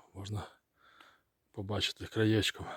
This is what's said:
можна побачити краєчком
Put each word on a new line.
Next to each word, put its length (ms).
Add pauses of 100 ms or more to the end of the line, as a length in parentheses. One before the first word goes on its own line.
(140)
можна 340 (1040)
побачити 540
краєчком 600 (120)